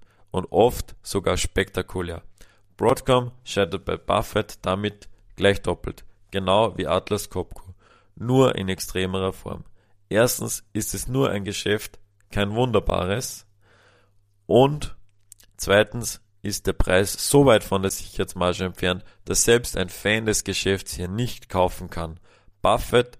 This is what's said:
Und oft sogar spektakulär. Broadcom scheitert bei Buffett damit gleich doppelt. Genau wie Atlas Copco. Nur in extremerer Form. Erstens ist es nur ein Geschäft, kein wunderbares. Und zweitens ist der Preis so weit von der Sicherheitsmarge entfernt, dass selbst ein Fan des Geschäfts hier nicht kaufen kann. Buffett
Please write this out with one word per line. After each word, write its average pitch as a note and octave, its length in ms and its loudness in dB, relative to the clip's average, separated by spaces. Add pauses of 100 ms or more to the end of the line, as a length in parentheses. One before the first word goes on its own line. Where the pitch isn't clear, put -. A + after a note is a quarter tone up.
(320)
Und F2+ 200 -4
oft - 520 2
sogar F#2 340 -2
spektakulär. F2+ 840 -4 (540)
Broadcom B2 560 2 (140)
scheitert G2 400 -2
bei F2 100 -2
Buffett G#2 680 -2
damit G2+ 460 -4 (300)
gleich G2 240 4
doppelt. - 420 -6 (280)
Genau F#2+ 460 2
wie F2+ 100 -4
Atlas F#2+ 420 -2
Copco. - 460 -10 (400)
Nur B2+ 400 4
in F#2+ 120 -4
extremerer F#2+ 640 -4
Form. F2+ 320 -12 (460)
Erstens A#2 540 0 (100)
ist - 200 -4
es - 140 -6
nur B2+ 240 0
ein G2+ 120 -4
Geschäft, G2+ 560 -4 (300)
kein G2+ 220 -2
wunderbares. G#2 960 -2 (1000)
Und C#3 500 2 (600)
zweitens G#2+ 640 0 (220)
ist - 240 -6
der F#2 60 0
Preis - 560 2
so C#3 160 6
weit A2 180 6
von F#2+ 180 -2
der F#2+ 80 0
Sicherheitsmarge F2+ 760 -4
entfernt, F2+ 380 -4 (220)
dass - 180 0
selbst A#2+ 340 2
ein F#2 120 -4
Fan A2 360 -2
des G#2+ 180 0
Geschäfts F#2+ 500 -2
hier F2+ 140 -8
nicht A2+ 420 -6
kaufen F2+ 400 0
kann. E2 300 -10 (420)
Buffett A#2+ 580 2